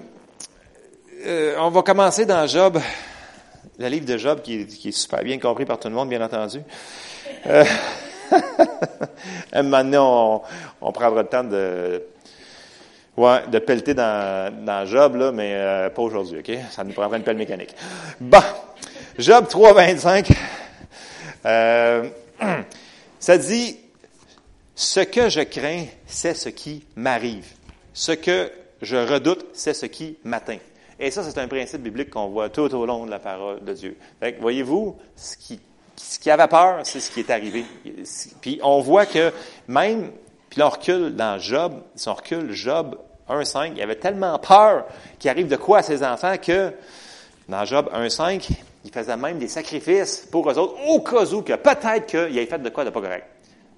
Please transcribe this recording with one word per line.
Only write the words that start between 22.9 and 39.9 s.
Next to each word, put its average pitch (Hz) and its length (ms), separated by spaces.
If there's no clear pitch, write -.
ça 180 180
dit, « 208 400
Ce - 260
que 226 280
je 156 120
crains, 151 440
c'est - 280
ce - 140
qui 147 360
m'arrive. 117 500
Ce - 200
que 175 400
je 113 140
redoute, 135 560
c'est - 220
ce - 120
qui 156 380
m'atteint. » 113 340
Et 139 120
ça, 190 120
c'est 151 160
un 127 100
principe 135 340
biblique 117 280
qu'on 104 180
voit 107 200
tout 143 260
au 120 120
long 117 180
de 110 60
la 101 80
parole 98 440
de 101 120
Dieu. 95 240
Fait 123 140
que, 120 80
voyez-vous, 135 560
ce - 220
qui, - 240
ce - 240
qui - 120
avait 151 160
peur, 175 380
c'est - 160
ce - 100
qui 123 100
est 110 100
arrivé. 110 360
Puis 135 220
on 139 180
voit 160 240
que 165 260
même... 180 420